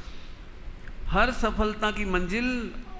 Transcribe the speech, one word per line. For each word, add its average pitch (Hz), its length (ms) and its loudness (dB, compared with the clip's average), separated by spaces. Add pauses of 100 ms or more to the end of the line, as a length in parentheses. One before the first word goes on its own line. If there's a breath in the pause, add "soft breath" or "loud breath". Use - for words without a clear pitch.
(1080 loud breath)
हर 226 260 6
सफलता 214 580 2
की 208 140 0
मंजिल 202 720 0 (260)